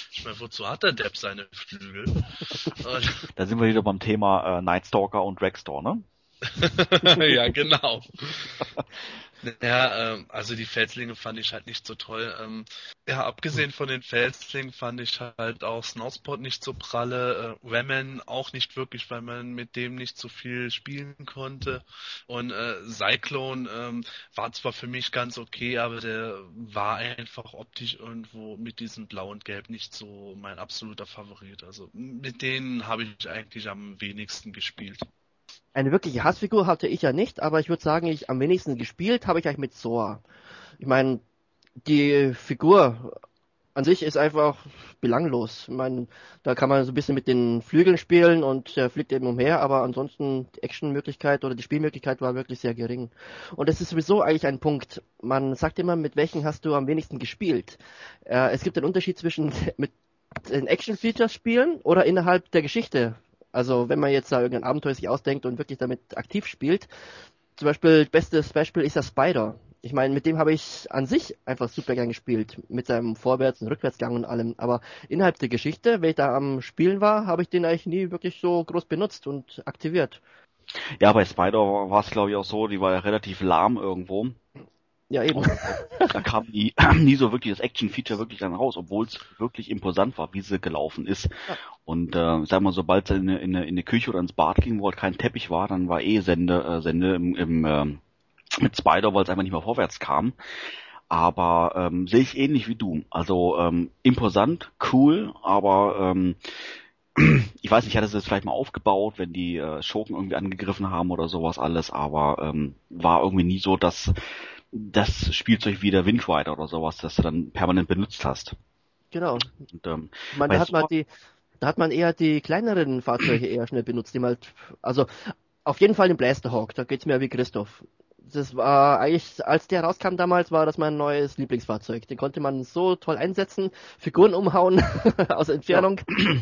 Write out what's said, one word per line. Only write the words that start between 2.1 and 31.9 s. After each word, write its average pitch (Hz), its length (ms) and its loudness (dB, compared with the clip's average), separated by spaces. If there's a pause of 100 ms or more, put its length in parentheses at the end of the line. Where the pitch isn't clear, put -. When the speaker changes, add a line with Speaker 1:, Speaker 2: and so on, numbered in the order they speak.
Speaker 1:
Und 127 500 -4
Speaker 2:
Da 95 100 -2
sind 113 140 -2
wir 113 80 6
wieder 110 160 4
beim 98 160 0
Thema, 98 580 2
äh, 90 40 -2
Night 90 260 0
Stalker 101 360 0
und 95 180 -6
Dragstore, 78 420 -4
ne? 196 200 -4 (380)
Speaker 1:
<laughs> 170 880 2
Ja, 120 200 4
genau. 139 520 0 (1600)
Ja, 117 520 0
ähm, 98 160 -12
also 110 260 -8
die 110 100 -8
Felslinge 117 500 -4
fand 110 220 -12
ich 110 140 -6
halt 113 160 -14
nicht - 180 -14
so 110 100 -12
toll. 113 460 -10
Ähm, 110 220 -12 (440)
ja, 135 180 -2
abgesehen 147 460 -4
von 139 180 -8
den 127 120 -6
Felslingen 131 720 -4
fand 123 300 -10
ich - 180 -6
halt 117 460 -8
auch 113 180 -6
Snowspot 123 560 -12
nicht 127 240 -10
so 135 100 -10
pralle, 123 880 -6
äh, 127 80 -20
Ramen 135 560 -4
auch 131 280 -10
nicht - 240 -8
wirklich, 131 340 -10
weil 117 100 -10
man 120 320 -12
mit 120 220 -14
dem 123 200 -8
nicht 127 220 -12
so 117 120 -16
viel 123 420 -10
spielen 143 440 -12 (100)
konnte. 131 580 -10 (420)
Und, 120 260 -8
äh, 110 240 -6 (120)
Cyclone, 127 840 -4
ähm, 117 340 -10 (300)
war 117 200 -8
zwar - 180 -8
für - 160 -14
mich 127 240 -8
ganz 123 260 -6
okay, 120 400 -8
aber 117 220 -4
der 110 400 -8 (160)
war 104 420 -4
einfach 120 560 -12
optisch - 420 -12
irgendwo 110 600 -16
mit 113 240 -14
diesem 110 280 -16
Blau 98 220 -12
und 104 140 -18
Gelb 101 260 -14
nicht - 240 -16
so 101 460 -20
mein 98 180 -16
absoluter 104 480 -14
Favorit. 101 600 -20
Also 95 260 -20